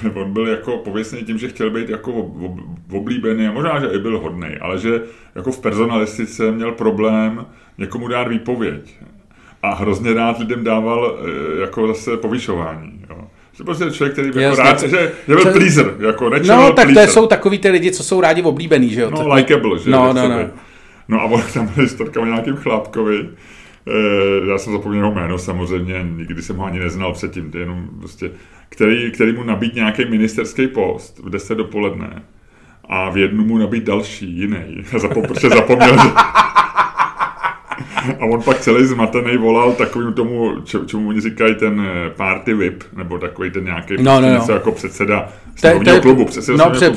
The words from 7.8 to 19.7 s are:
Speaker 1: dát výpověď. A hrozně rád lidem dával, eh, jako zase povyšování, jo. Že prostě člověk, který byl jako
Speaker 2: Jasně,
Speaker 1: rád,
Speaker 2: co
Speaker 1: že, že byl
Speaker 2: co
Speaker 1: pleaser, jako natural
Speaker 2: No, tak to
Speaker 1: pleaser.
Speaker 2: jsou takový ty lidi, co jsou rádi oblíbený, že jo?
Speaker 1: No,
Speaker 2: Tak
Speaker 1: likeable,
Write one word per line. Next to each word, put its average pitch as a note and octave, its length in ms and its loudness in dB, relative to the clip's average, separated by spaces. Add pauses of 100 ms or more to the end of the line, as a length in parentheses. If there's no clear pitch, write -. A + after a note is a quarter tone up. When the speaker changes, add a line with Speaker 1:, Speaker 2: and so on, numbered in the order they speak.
Speaker 1:
dát G#2+ 200 -4
výpověď. A2 680 -6 (680)
A G2+ 120 -4
hrozně G#2 400 -2
rád A#2 240 0
lidem A#2 260 -4
dával, A2+ 560 -2
eh, D#2 400 -6
jako A2 280 -2
zase A2 280 -4
povyšování, F2+ 840 -6 (100)
jo. E2+ 60 -20 (400)
Že - 80 -18
prostě E3 260 -4
člověk, C#3+ 220 -2
který C#3 180 -4
byl C3 120 0
jako C#3 80 4 (100)
Speaker 2:
Jasně, B2+ 100 2
Speaker 1:
rád, C#3+ 100 2
Speaker 2:
co D3 80 -2
Speaker 1:
že, D#3+ 80 2 (320)
že C#3+ 60 4
byl F3+ 100 8
Speaker 2:
co F#3 80 6
Speaker 1:
pleaser, D3 460 4
jako A2 320 0
natural F3+ 320 6
Speaker 2:
No, C4+ 100 8
tak B3 140 6
to C4 60 6
Speaker 1:
pleaser. G#3 220 8
Speaker 2:
jsou A3+ 120 6
takový G3+ 320 2
ty G3 120 2
lidi, F3+ 200 4
co F#3 120 -4
jsou F#3 180 0
rádi E3 220 4
oblíbený, D3+ 480 2
že A2+ 100 -2
jo? A2+ 100 0
Speaker 1:
No, D3+ 80 -4
Speaker 2:
Tak D#3 80 -2
Speaker 1:
likeable, C3 520 4